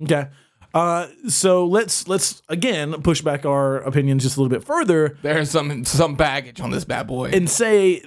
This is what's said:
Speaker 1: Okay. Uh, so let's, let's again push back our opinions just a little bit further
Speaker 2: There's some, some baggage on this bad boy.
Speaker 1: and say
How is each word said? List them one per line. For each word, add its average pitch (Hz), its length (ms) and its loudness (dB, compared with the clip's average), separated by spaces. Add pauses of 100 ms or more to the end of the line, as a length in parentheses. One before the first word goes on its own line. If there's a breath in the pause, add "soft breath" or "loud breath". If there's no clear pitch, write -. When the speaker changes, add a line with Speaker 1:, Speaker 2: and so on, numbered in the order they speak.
Speaker 1:
Okay. 143 260 -2 (460 soft breath)
Uh, 170 340 0 (200)
so 180 380 2
let's, 190 420 -2
let's 190 400 -2
again 160 540 -2
push 160 200 0
back 147 240 -2
our 139 340 0
opinions 135 440 0
just 131 140 -2
a 139 40 0
little 127 120 2
bit 117 120 -2
further 175 560 2
Speaker 2:
There's 151 280 -2
some, 147 360 -2
some 147 300 2
baggage 139 440 -2
on 123 120 -8
this 147 120 -4
bad 123 240 -6
boy. 127 220 -6
Speaker 1:
and 180 200 2
say 202 580 4